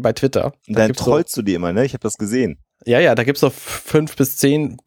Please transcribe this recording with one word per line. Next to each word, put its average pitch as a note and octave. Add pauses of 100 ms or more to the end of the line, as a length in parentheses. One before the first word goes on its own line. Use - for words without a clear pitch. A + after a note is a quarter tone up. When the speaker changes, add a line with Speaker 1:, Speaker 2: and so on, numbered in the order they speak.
Speaker 1:
bei A#2+
Twitter. C3 (140)
Da G#2+
Speaker 2:
Dann A2
Speaker 1:
gibt's C3
Speaker 2:
trollst D3
Speaker 1:
so B2+
Speaker 2:
du G#2+
die G2
immer, F2
ne? A#2
Ich C#3
hab A#2+
das G#2+
gesehen. G#2+ (260)
Speaker 1:
Ja, A#2+
ja, D#3+
da B2+
gibt's C3+
so C#3+
f-, -
fünf D#3
bis -
zehn C#3+ (100)